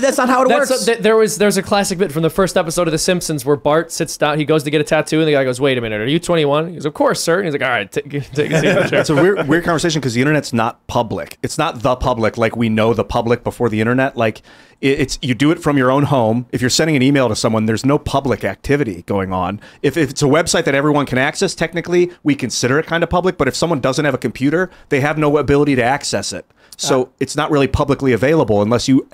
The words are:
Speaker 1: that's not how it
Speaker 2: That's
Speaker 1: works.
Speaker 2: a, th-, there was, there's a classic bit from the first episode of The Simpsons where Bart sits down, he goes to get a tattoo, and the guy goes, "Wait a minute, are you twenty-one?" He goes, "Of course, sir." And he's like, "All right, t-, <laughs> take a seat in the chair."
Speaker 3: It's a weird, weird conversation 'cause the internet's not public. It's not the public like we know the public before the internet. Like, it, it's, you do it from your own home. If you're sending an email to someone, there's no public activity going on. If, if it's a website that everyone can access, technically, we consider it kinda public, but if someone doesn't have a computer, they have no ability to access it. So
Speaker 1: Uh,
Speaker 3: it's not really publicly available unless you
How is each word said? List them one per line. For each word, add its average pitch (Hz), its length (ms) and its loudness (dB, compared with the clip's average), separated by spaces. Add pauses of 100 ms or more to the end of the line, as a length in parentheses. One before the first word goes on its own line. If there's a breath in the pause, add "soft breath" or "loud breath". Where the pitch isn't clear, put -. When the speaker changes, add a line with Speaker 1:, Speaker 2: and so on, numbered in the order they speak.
Speaker 1:
that's 262 160 0
not 247 100 2
how 262 160 2
it 262 60 4
Speaker 2:
That's 262 200 2
Speaker 1:
works. 254 120 0
Speaker 2:
a, 196 40 -6
th-, 226 140 2
there 214 160 4
was, 220 220 2
there's 202 180 2
a 190 80 0
classic 202 340 0
bit 180 140 -2
from 160 120 -2
the 160 60 2
first 185 280 0
episode 170 320 0
of - 20 0
The 156 60 0
Simpsons 160 480 -2
where 147 100 2
Bart 156 340 0
sits - 280 -6
down, 151 200 0
he 156 60 0
goes 151 200 2
to 147 60 -8
get 151 120 2
a - 20 -2
tattoo, 156 360 0
and 160 80 2
the 151 40 2
guy 135 140 2
goes, 123 160 -2
"Wait 139 160 2
a 120 40 -2
minute, 107 200 -4
are 107 60 -4
you 156 120 0
twenty-one?" 156 480 0
He 180 60 -12
goes, 156 120 -10
"Of 147 80 -6
course, 262 300 0
sir." 170 140 2
And 196 80 -2
he's 156 80 -2
like, 139 100 -4
"All 131 60 0
right, 107 200 -2
t-, - 120 -4
<laughs> - 80 -10 (240)
take 143 180 -2
a 160 80 2
seat - 80 2
in 196 80 2
the 185 140 0
chair." 131 100 0
Speaker 3:
It's 185 100 0
a 156 60 2
weird, 170 320 2
weird 165 160 2
conversation 160 380 0
'cause 127 120 -2
the 117 60 0
internet's 143 320 0
not 113 360 -2
public. 101 540 -4
It's - 160 -8
not 139 260 -4
the 127 120 2
public 117 420 -2
like 113 200 0
we 117 100 0
know 110 260 2
the 104 120 -2
public 117 400 -2
before 117 240 -2
the 107 100 -2
internet. 123 380 0
Like, 113 220 -2 (420 loud breath)
it, 143 180 2
it's, 131 220 -4
you 123 140 -2
do 143 160 4
it 170 80 -2
from 147 180 -2
your 127 120 2
own 139 140 2
home. 123 480 0
If - 80 -2
you're 127 100 0
sending 160 280 2
an 123 40 2
email 135 280 4
to 107 80 -4
someone, 110 280 0
there's 113 200 -2
no 139 120 4
public 135 460 -2
activity 110 640 -4
going 95 260 -2
on. 92 300 -4 (200 loud breath)
If, 135 140 -2
if 156 140 0
it's - 120 -10
a 147 40 2
website 160 400 2
that 139 100 0
everyone 143 300 2
can 127 120 -4
access, 151 380 -2
technically, 175 560 -2 (120)
we 143 120 2
consider 127 420 -2
it 156 100 -2
kinda 165 200 0
public, 180 300 0
but 139 100 0
if 123 80 -2
someone 165 240 0
doesn't 131 240 0
have 143 100 0
a 127 40 -2
computer, 143 520 -2 (200 loud breath)
they - 100 0
have 151 180 -2
no 151 200 2
ability 143 380 2
to 123 80 2
access 120 500 -2
it. 87 120 -12 (320 loud breath)
So 135 260 0
Speaker 1:
Uh, - 60 -10 (100)
Speaker 3:
it's - 160 -6
not 151 160 -2
really 156 160 4
publicly 135 460 0
available 117 480 2
unless 110 260 0
you 135 260 2